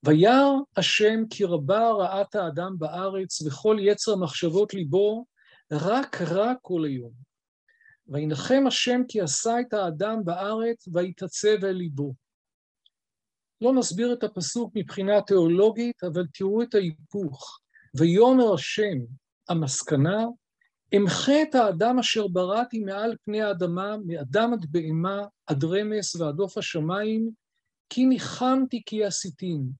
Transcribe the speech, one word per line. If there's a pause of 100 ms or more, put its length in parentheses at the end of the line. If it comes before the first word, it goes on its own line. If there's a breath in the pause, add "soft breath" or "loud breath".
"וירא (200)
השם
כי
רבה
רעת
האדם
בארץ,
וכל
יצר
מחשבות
ליבו, (460 soft breath)
רק
רע
כל
היום. (960 soft breath)
וינחם
השם
כי
עשה
את
האדם
בארץ,
ויתעצב
אל
ליבו". (1500)
לא
נסביר
את
הפסוק
מבחינה
תיאולוגית,
אבל
תראו
את
ההיפוך. (360 soft breath)
"ויאמר
השם", (540)
המסקנה, (680)
"אמחה
את
האדם
אשר
בראתי
מעל (100)
פני
האדמה,
מאדם
עד
בהמה, (220)
עד
רמס
ועד
עוף
השמיים, (580)
כי
ניחמתי
כי
עשיתים". (180)